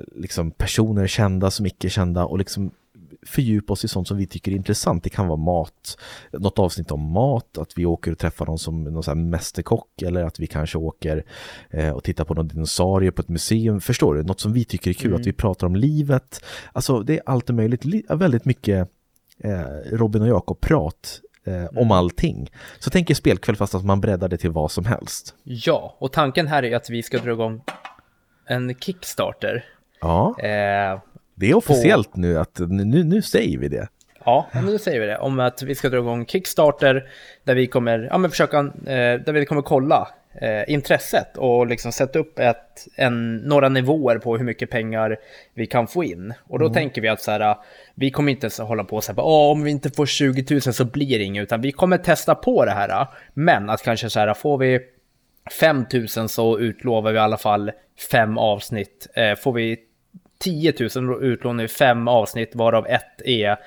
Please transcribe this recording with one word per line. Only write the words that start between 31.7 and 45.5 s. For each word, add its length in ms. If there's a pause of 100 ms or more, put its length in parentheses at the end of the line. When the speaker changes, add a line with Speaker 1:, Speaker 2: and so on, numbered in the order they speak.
Speaker 2:
på 80
Speaker 1:
nu 180
att 200
nu, 260
nu, 200
nu 180
säger 360
vi 100
det. 200 (360)
Speaker 2:
Ja, 280
men 120
nu 140
säger 220
vi 60
det. 120
Om 220
att 220
vi 120
ska 140
dra 100
igång 280
Kickstarter 800 (360)
där 100
vi 120
kommer, 320 (120)
ja, 80
men 120
försöka, 280
eh, 640
där 80
vi 140
kommer 160
kolla, 460 (320)
eh, 340
intresset 640
och 300
liksom 260
sätta 260
upp 200
ett, 480 (100)
en, 400
några 320
nivåer 500
på 180
hur 80
mycket 260
pengar 460 (380)